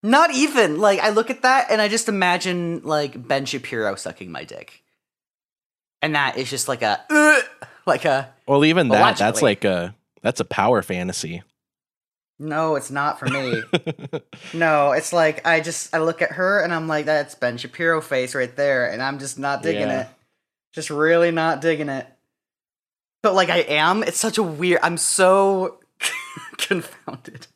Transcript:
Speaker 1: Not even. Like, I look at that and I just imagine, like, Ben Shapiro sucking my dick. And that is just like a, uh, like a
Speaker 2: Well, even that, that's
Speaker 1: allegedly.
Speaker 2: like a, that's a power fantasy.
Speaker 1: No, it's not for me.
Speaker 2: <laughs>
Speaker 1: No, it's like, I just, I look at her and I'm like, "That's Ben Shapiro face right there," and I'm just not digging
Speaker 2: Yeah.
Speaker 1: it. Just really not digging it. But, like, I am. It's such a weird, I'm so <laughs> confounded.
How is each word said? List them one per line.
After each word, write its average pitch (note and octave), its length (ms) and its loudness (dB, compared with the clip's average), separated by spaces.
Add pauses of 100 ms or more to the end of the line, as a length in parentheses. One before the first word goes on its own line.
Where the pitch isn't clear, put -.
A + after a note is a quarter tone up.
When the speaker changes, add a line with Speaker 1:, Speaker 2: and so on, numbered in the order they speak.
Speaker 1:
Not D4 320 4
even. A#3+ 460 2
Like, G3 200 4
I G#3 100 2
look A3 200 0
at - 140 -6
that C4 280 4
and G#3+ 100 2
I G#3 60 2
just A3+ 220 -2
imagine, F3+ 720 -2
like, C#3+ 440 -6
Ben C#3 180 -2
Shapiro A#2 500 -4
sucking F2+ 360 -14
my D2 120 -12
dick. - 400 -20 (1160)
And D3+ 140 0
that C#3 220 0
is B2+ 120 -6
just C3 180 -6
like A#2+ 160 -4
a, G#2 160 0 (100)
uh, D4+ 300 6 (480)
like - 180 2
a C3+ 260 0 (160)
Speaker 2:
Well, C#3 180 4
even D#3+ 240 4
that, G#2+ 280 4
that's - 40 0
Speaker 1:
allegedly. A2 220 2
Speaker 2:
like G#2+ 220 2
a, F#2 300 0 (260)
that's - 180 -2
a - 60 -2
power G#2+ 380 2
fantasy. F2+ 580 -6 (960)
Speaker 1:
No, D#3 380 -2
it's C3 160 -6
not C#3+ 280 -2
for C3 80 -6
me. C3 400 -2
Speaker 2:
<laughs> - 60 -4 (800)
Speaker 1:
No, D#3 380 4
it's D#3 220 -2
like, D#3+ 340 2
I E3 140 4
just, D#3+ 340 -8
I E3 40 2
look E3 220 0
at E3 120 -2
her F#3+ 280 0
and F3 120 -2
I'm D#3+ 140 -4
like, D3+ 180 -2
"That's D3 300 -2
Ben A#2+ 220 -4
Shapiro E3 440 -2
face C3 340 -4
right B2 200 -2
there," C3+ 360 0
and A2+ 100 -8
I'm C#3 180 -6
just C3 200 -12
not C#3 240 -4
digging D#3+ 240 -2
Speaker 2:
Yeah. C3 140 -2
Speaker 1:
it. B2+ 60 -8 (680)
Just D#3 160 -10
really E3 420 4
not D#3+ 300 0
digging D#3 280 0
it. C3+ 160 -6 (1160)
But, G#3 120 2
like, F3+ 140 4
I F3 100 2
am. E3 440 2
It's - 160 -4
such A3 180 -2
a A3 60 2
weird, E3+ 400 0
I'm E3+ 140 0
so F#3+ 840 2 (200)
<laughs> - 580 -10
confounded. - 1000 -8